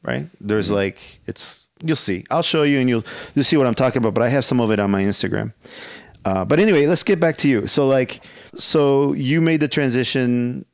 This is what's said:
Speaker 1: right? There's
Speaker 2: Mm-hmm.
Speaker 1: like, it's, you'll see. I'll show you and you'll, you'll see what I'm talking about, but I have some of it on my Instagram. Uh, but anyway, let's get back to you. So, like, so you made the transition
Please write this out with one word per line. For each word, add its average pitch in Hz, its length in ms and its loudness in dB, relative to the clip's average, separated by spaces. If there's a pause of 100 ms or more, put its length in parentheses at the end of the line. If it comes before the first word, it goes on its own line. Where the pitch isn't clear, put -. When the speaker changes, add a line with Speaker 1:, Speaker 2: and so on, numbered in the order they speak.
Speaker 1:
right? 147 240 -6 (120)
There's 104 280 -2
Speaker 2:
Mm-hmm. 101 80 0
Speaker 1:
like, - 500 -4
it's, - 420 -12 (160)
you'll 160 120 -2
see. 92 340 -6
I'll 165 140 0
show 156 180 0
you 143 180 4
and 127 80 2
you'll, 117 160 2 (300)
you'll 143 100 2
see 160 140 2
what 135 80 4
I'm 117 80 2
talking 127 300 2
about, 110 100 0
but 113 80 2
I 120 80 2
have 131 160 0
some 127 140 0
of 113 100 0
it 107 100 2
on 101 120 2
my 98 100 2
Instagram. 104 520 -2 (720)
Uh, 95 200 -2
but 143 140 2
anyway, 185 260 4
let's 170 160 0
get 190 180 0
back 160 180 0
to 147 120 0
you. 117 160 2
So, 139 220 0
like, 131 340 0 (320)
so 143 600 2
you 143 280 0
made 160 200 2
the 151 60 0
transition 123 960 -2 (100)